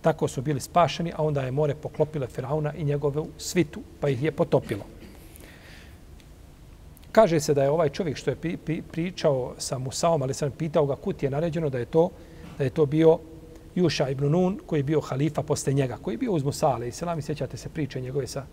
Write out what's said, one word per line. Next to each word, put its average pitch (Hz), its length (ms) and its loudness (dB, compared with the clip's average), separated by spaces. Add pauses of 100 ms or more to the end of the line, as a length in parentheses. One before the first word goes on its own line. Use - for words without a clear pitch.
tako 156 260 2
su 135 140 -4
bili 135 180 -2
spašeni, 170 560 2
a 156 60 -2
onda 147 200 0
je 127 80 -4
more 143 240 0
poklopilo 147 520 -2
Firauna 147 480 -4
i 170 100 -6
njegovu 143 440 -2 (100)
svitu, 180 420 -2 (200)
pa 147 80 2
ih 131 140 0
je 156 100 0
potopilo. 143 520 0 (2250)
Kaže 170 280 8
se 151 140 2
da 139 80 4
je 139 80 4
ovaj 160 180 4
čovjek 151 280 -2
što - 140 -2
je 127 60 -2
pi-, 165 200 -4
pi-, 160 260 -4
pričao 156 760 0
sa - 200 -6
Musaom, 139 440 0
ali 131 120 -2
sam 147 160 -2
pitao 156 360 2
ga 139 100 -2
kud - 260 -4
je 135 80 0
naređeno, 156 400 0
da 127 80 -4
je 117 80 -2
to, 165 240 4 (480)
da 143 60 0
je 127 60 2
to 156 160 4
bio 160 320 8 (560)
Juša 165 340 2
ibn 139 220 0
Nun, 185 360 2
koji 156 140 0
je 131 40 -2
bio 151 160 2
halifa 139 420 -2
posle 147 300 0
njega, 131 300 0
koji 202 120 -4
je 226 40 -6
bio 240 140 0
uz 147 120 2
Musa, 143 240 0
alejhi 120 240 -2
selam, 170 260 -4
i 147 40 -6
sjećate 143 340 -6
se 143 120 -12
priče 135 320 -4
njegove 127 260 -4
sa 135 260 -8